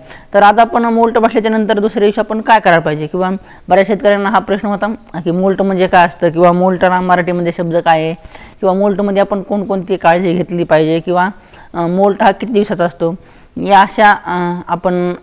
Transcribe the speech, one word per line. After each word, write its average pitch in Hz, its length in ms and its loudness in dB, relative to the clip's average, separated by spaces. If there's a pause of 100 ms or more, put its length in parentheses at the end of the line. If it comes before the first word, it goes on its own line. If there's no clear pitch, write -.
(340)
तर 202 80 4
आज 208 160 6
आपण 233 260 2
मोल्ट 226 340 0
बसल्याच्या 220 340 0
नंतर 220 260 0
दुसऱ्या 214 220 -2
दिवशी 208 200 2
आपण 220 200 -4
काय 220 200 2
करायला 170 200 2
पाहिजे, 151 260 -4
किंवा 185 240 -4 (380)
बऱ्याच 185 180 4
शेतकऱ्यांना 202 420 0
हा 202 100 0
प्रश्न 196 300 -2
होता 208 260 -4 (300)
की 175 60 -2
मोल्ट 185 320 0
म्हणजे 190 240 0
काय 180 200 4
असतं, 170 240 -2
किंवा 175 220 4
मोल्टला 180 480 0
मराठीमध्ये 175 560 0
शब्द 170 200 -4
काय 165 260 2
आहे, 160 120 -4 (460)
किंवा 190 140 0
मोल्टमध्ये 196 460 0
आपण 196 220 -2
कोणकोणती 190 540 -4
काळजी 170 380 0
घेतली 175 300 -4
पाहिजे, 160 360 2
किंवा, 180 280 -2 (460)
अ, 170 120 -4
मोल्ट 185 360 0
हा 180 80 0
किती 208 220 -8
दिवसाचा 202 320 -2
असतो, 170 300 -4 (420)
या 190 240 4
अशा, 208 300 2
अ, 175 600 -4
आपण 180 500 -2